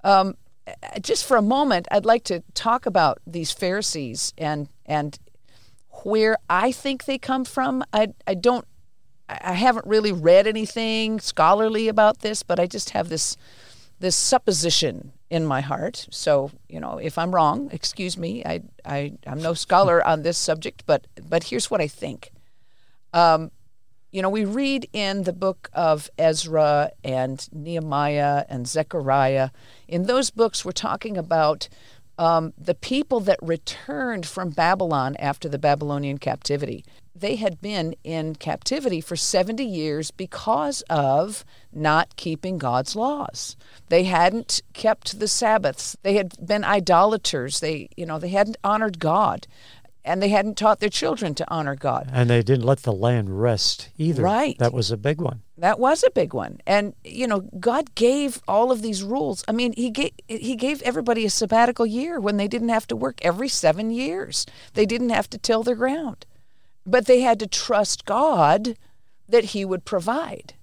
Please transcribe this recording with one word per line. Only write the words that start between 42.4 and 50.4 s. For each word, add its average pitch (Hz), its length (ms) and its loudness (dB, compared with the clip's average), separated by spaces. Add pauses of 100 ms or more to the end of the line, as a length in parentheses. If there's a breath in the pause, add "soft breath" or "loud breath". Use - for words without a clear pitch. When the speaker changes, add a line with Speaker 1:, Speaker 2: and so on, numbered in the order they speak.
Speaker 1:
God's 131 380 -2
laws. 277 600 -6 (340 soft breath)
They 180 160 4
hadn't 185 560 2 (120)
kept - 460 -2
the 214 80 -2
Sabbaths. 214 760 0
They 196 120 2
had 190 180 0 (100)
been 208 200 0
idolaters. 180 960 2
They, 151 380 -6
you 170 80 -8
know, 160 140 -6
they 175 100 -6
hadn't 208 340 0
honored 208 360 0
God. 165 460 2 (600 soft breath)
And 185 180 0
they 202 60 2
hadn't 208 260 2